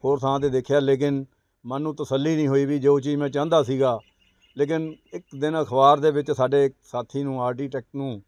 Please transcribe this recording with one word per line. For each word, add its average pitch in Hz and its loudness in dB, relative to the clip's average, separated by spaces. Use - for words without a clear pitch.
ਹੋਰ 139 0
ਥਾਂ 135 -2
'ਤੇ 139 0
ਦੇਖਿਆ, 131 2
ਲੇਕਿਨ 139 0
ਮਨ 131 -6
ਨੂੰ 151 -6
ਤਸੱਲੀ 143 -2
ਨਹੀਂ 156 0
ਹੋਈ 139 2
ਵੀ 143 -2
ਜੋ 143 4
ਚੀਜ਼ 143 -4
ਮੈਂ 143 -2
ਚਾਹੁੰਦਾ 151 2
ਸੀਗਾ। 127 0
ਲੇਕਿਨ 156 -2
ਇੱਕ 180 -12
ਦਿਨ 156 -2
ਅਖਬਾਰ 135 4
ਦੇ 151 2
ਵਿੱਚ 143 -4
ਸਾਡੇ 135 2
ਇੱਕ 135 -2
ਸਾਥੀ 123 -8
ਨੂੰ, 131 -6
ਆਰਕੀਟੈਕਟ 127 -8
ਨੂੰ 131 -8